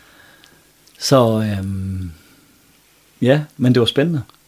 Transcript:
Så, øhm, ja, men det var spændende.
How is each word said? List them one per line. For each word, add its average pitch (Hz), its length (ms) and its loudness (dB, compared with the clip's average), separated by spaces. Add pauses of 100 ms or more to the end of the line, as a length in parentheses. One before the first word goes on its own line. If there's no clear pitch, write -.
(1000)
Så, 113 520 2
øhm, 95 600 -6 (1120)
ja, 139 200 2 (160)
men 127 160 2
det 123 60 2
var 117 60 2
spændende. 151 360 -2 (260)